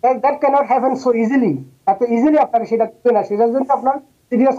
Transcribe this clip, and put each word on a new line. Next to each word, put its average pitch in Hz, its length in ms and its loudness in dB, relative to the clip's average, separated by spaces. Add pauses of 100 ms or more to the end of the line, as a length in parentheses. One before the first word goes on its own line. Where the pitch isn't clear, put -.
that, 254 180 2
that 285 240 -2
cannot 277 220 2 (100)
happen 262 280 0
so 240 200 2
easily। 226 320 0 (300)
এত 196 160 0
ইজিলি 240 360 2
আপনাকে 233 280 0
সেটা 226 180 0
দিবে 233 280 -2
না, 208 100 2
সেটার 220 300 0
জন্য 269 200 -2
আপনার 262 220 -2 (360)
সিরিয়াস 262 280 2